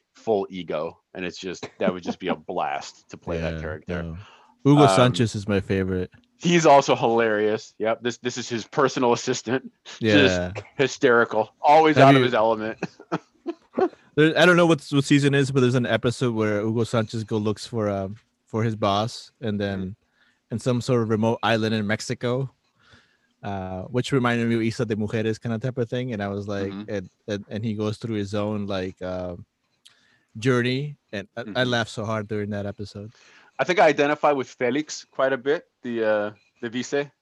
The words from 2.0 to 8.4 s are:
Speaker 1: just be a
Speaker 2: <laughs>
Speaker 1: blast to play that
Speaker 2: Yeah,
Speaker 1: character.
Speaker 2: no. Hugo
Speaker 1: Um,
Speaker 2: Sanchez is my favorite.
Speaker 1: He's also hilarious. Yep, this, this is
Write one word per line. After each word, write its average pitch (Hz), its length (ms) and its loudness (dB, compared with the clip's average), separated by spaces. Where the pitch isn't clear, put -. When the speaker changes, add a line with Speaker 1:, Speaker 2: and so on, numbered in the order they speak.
Speaker 1:
just - 160 -8
be 92 80 -8
a 80 80 -4
Speaker 2:
<laughs> 78 160 -14
Speaker 1:
blast 73 580 -8
to - 60 -18
play 82 240 -8
that 82 140 -6
Speaker 2:
Yeah, 80 80 -10
Speaker 1:
character. 80 420 -8
Speaker 2:
no. 82 140 -12
Hugo 143 180 6
Speaker 1:
Um, - 60 8
Speaker 2:
Sanchez 123 460 2
is 101 120 -8
my 101 140 0
favorite. 95 500 -4
Speaker 1:
He's 170 280 2
also 139 320 6
hilarious. 110 800 0
Yep, 110 260 -2
this, 120 140 -4
this - 200 -6
is 120 120 -8